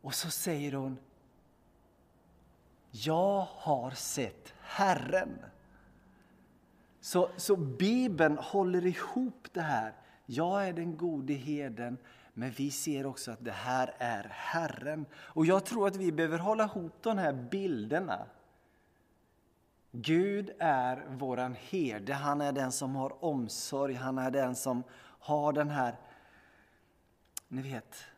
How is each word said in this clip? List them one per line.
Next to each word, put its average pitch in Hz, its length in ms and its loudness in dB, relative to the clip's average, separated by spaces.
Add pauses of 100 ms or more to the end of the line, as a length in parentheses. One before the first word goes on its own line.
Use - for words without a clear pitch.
Och 139 120 -8
så - 160 -2
säger 147 440 -2
hon: 135 240 -2 (1900)
"Jag 175 600 2
har 131 400 0
sett - 680 -6
Herren." - 800 2 (1600)
Så, 180 360 2
så 196 180 4
Bibeln 170 800 4
håller 180 480 2
ihop - 680 -2
det 180 80 -4
här. 117 320 0 (320)
Jag 180 420 0
är 180 60 -4
den 170 240 -4
gode 147 360 -2
herden, 127 640 -4 (360)
men 123 180 -4
vi 139 200 -2
ser 139 340 -2
också 131 260 -6
att 117 140 -12
det 113 60 -4
här 127 460 0
är 113 320 -2
Herren. 156 760 -4 (100)
Och - 300 2
jag 190 200 6
tror 214 220 2
att 190 80 2
vi 190 160 2
behöver 160 280 2
hålla 214 240 2
ihop 190 380 -4
de 226 160 0
här 160 160 2
bilderna. 127 920 -2 (1700)
Gud 185 680 2
är 127 500 2
våran 127 460 -2 (140)
herde. 127 440 -2
Han 143 280 0
är 143 100 0
den 131 200 0
som 135 240 -4
har 135 300 -4
omsorg. 139 680 -2
Han 131 240 -4
är 131 140 0
den 127 240 2
som 127 280 -2 (360)
har 147 340 0
den 147 160 2
här, 127 260 0 (1500)
ni 127 140 -6
vet 131 340 -10 (220)